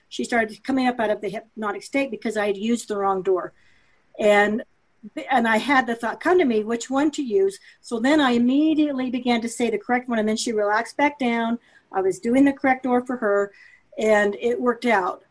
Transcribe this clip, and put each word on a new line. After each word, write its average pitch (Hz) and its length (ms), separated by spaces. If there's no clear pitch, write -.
she - 140
started 226 400
coming 262 240
up 247 140
out 214 100
of 208 100
the 208 80
hypnotic 202 540
state 277 300
because 214 240
I 208 100
had 196 100
used 226 300
the 208 100
wrong 196 260
door. 180 300
And, 208 420
and 233 200
I 220 80
had 254 320
the 233 80
thought 226 240
come 359 180
to 330 60
me, 220 180
which 233 260
one 277 220
to 294 140
use. 196 340
So 240 180
then 285 220
I 254 120
immediately 269 800
began 240 300
to 233 80
say 233 200
the 214 100
correct 247 300
one, 226 120
and 214 80
then 220 80
she 233 160
relaxed 214 440
back 285 220
down. 233 400
I 190 120
was 185 180
doing 254 240
the 277 80
correct 262 320
door 247 200
for 254 120
her, 202 340
and 208 420
it 240 200
worked 240 260
out. 190 440